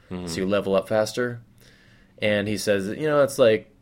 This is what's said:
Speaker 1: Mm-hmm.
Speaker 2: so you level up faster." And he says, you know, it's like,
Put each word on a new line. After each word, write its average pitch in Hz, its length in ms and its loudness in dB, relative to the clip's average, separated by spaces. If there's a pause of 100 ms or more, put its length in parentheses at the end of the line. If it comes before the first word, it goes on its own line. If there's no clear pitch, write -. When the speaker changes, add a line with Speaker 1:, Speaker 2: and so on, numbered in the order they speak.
(100)
Speaker 1:
Mm-hmm. 90 160 -8
Speaker 2:
so 85 140 -6
you 95 60 -2
level 98 280 0
up 95 140 2
faster." 120 520 -2 (840)
And 104 260 0
he 107 100 -2
says, 101 300 0
you 139 180 -6
know, 147 160 2
it's 135 160 -2
like, 113 320 4 (100)